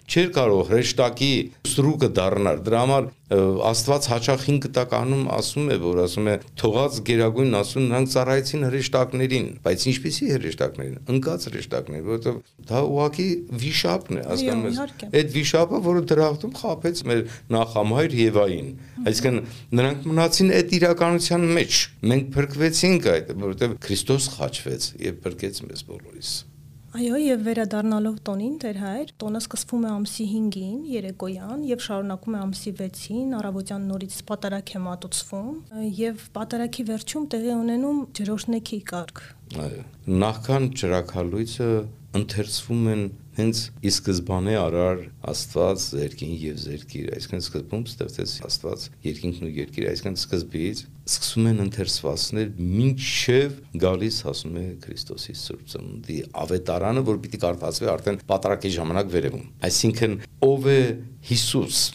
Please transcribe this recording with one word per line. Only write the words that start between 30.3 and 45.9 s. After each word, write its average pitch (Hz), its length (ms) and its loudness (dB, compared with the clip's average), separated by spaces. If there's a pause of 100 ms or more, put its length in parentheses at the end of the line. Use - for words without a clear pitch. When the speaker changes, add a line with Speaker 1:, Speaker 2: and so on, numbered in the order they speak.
Speaker 2:
երեկոյան 190 760 -6
և 247 220 -2
շարունակում 196 500 -4
է 208 60 -4
ամսի 196 340 -6
վեցին, 220 640 -4
առավոտյան 196 500 -6
նորից 190 360 -6
պատարագ 196 460 -6
է 190 140 -8
մատուցվում, 185 720 -6 (380)
և 220 380 -4
պատարագի 233 560 -4
վերջում 220 420 -4
տեղի 240 280 -2
ունենում 247 460 0 (100)
ջրօրհնեքի 214 720 -4
կարգ։ - 380 -10 (320)
Speaker 1:
Այո, 76 300 -8 (300)
նախքան 113 560 2
ճրագալույցը 95 1000 -2 (380)
ընթերցվում 107 800 -2
են 107 160 2 (300)
հենց 110 280 0 (160)
ի - 140 -2
սկզբանե 95 640 0
արար 90 460 2 (200)
Աստված, 90 720 0